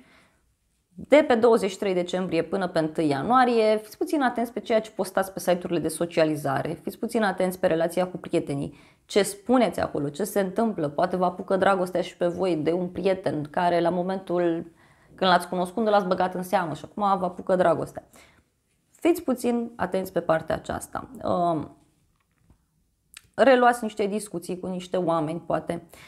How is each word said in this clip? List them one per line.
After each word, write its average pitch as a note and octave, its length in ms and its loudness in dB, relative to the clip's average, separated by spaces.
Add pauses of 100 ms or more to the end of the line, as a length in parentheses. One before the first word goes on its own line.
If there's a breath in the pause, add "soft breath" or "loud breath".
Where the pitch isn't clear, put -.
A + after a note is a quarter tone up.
(960 soft breath)
de D4 340 6
pe B3+ 60 4
douăzeci A3+ 360 4
și - 80 -10
trei G3 160 0
decembrie F3+ 480 0
până F3+ 260 -2
pe F3 100 -2
întâi D#3 300 0
ianuarie, A3 680 4
fiți - 220 -10
puțin D#4+ 240 0
atenți A#3+ 300 -2
pe G#3+ 80 -8
ceea A3 200 0
ce F3+ 100 -6
postați F#3+ 420 -2
pe - 60 -14
site-urile F3+ 400 0
de D#3 100 -2
socializare, D#3 920 0
fiți - 160 -10
puțin A3+ 240 -2
atenți F#3 360 0
pe - 80 2
relația E3+ 400 0
cu F3+ 100 -8
prietenii, D3+ 640 -4 (260 loud breath)
ce - 180 2
spuneți G#3+ 580 0
acolo, D3 280 -2
ce D3 160 -6
se G3+ 160 -2
întâmplă, F#3+ 480 -2
poate F3+ 280 -2
vă F3+ 80 0
apucă F3+ 320 -2
dragostea F#3 440 2
și F#3 160 -6
pe F3 100 0
voi F3 300 0
de D#3 160 0
un F3+ 160 -2
prieten F3+ 540 -2
care F3 380 0
la E3+ 80 2
momentul F3 840 -2 (420 soft breath)
când F#3 160 2
l-ați F3+ 180 4
cunoscut F3+ 360 -2
nu G#3+ 60 0
l-ați G3+ 160 4
băgat F#3 280 0
în F3+ 80 -4
seamă F3+ 320 -2
și - 100 -12
acum G3 340 0
vă F#3 60 -4
apucă F3+ 320 -2
dragostea. D#3 520 0 (840 soft breath)
Fiți E4+ 320 0
puțin A#3+ 540 -2
atenți F#3+ 360 -4
pe F3 80 -2
partea D#3+ 340 0
aceasta. - 540 -8 (140)
Um, E3+ 540 -2 (1600)
reluați A#3+ 480 6
niște G#3+ 240 -4
discuții F#3+ 520 -6
cu F#3 80 -8
niște F3+ 300 -6
oameni, E3 440 0
poate. E3 480 -6 (200 loud breath)